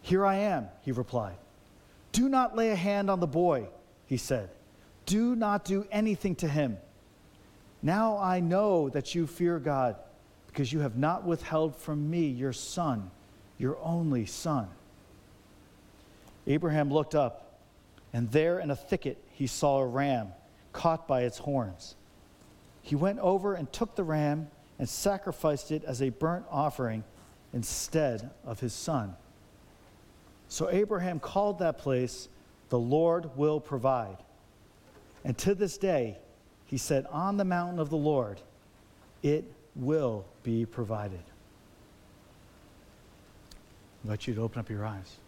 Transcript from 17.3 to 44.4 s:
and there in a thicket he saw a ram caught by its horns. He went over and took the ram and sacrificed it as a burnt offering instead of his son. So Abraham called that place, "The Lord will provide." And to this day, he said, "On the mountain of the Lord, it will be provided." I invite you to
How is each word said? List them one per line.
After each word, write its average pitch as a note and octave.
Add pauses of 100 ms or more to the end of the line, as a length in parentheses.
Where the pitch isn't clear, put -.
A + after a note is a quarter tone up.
and A#2
there D#3+
in D#3
a C3+
thicket -
he C#3
saw C#3
a C3
ram B2 (400)
caught D#3+
by B2+
its A#2+
horns. A#2 (840)
He -
went F#3+
over G3
and D#3+
took -
the F#3+
ram D3+ (280)
and A#2+
sacrificed F3+
it D#3
as B2+
a C3+
burnt E3
offering C3 (480)
instead B2 (160)
of A2+
his A#2+
son. G#2+ (1300)
So -
Abraham F3+
called G3+
that E3
place, B2+ (420)
"The B2+
Lord D#3
will D3+
provide." A#2+ (960)
And -
to G3
this F#3+
day, C3 (480)
he C#3
said, C3+
"On F#3+
the G3+
mountain F3
of D3+
the D#3+
Lord, C#3 (800)
it D3+ (320)
will B2+ (180)
be A#2
provided." G#2 (2250)
I -
invite G#2+
you A#2+
to A2